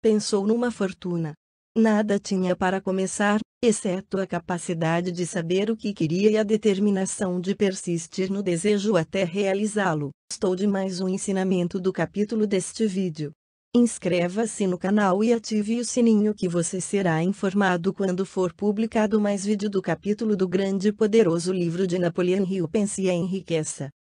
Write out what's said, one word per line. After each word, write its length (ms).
Pensou 460
numa 240
fortuna. 640
Nada 400
tinha 380
para 240
começar, 600
exceto 580
a 80
capacidade 840
de 140
saber 460
o 40
que 180
queria 360
e 80
a 60
determinação 1000
de 140
persistir 760
no 120
desejo 520
até 280
realizá-lo. 880
Gostou 240
de 120
mais 340
um 80
ensinamento 680
do 120
capítulo 540
deste 400
vídeo? 460
Inscreva-se 920
no 100
canal 460
e 100
ative 460
o 60
sininho 500
que 120
você 320
será 440
informado 680
quando 340
for 280
publicado 680
mais 240
vídeo 260
do 120
capítulo 560
do 100
grande 420
e 40
poderoso 580
livro 360
de 100
Napoleon 480
Hill, 240
Pense 320
e 80
Enriqueça. 800